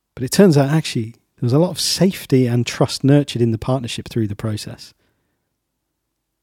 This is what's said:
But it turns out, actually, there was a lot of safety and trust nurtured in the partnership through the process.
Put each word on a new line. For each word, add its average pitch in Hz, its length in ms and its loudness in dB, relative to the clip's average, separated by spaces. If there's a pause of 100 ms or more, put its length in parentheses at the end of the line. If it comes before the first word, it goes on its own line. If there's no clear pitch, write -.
(140)
But 123 100 -8
it 127 80 -6
turns 180 260 6
out, 135 100 2
actually, 139 440 -2
there - 340 -10
was 117 80 0
a 143 40 4
lot 175 120 2
of 160 100 -10
safety - 680 0
and 120 200 0
trust - 360 -2
nurtured 139 380 2
in 117 120 2
the 110 60 -4
partnership 127 500 -6
through 113 180 -2
the 101 100 -6
process. - 560 -10 (1500)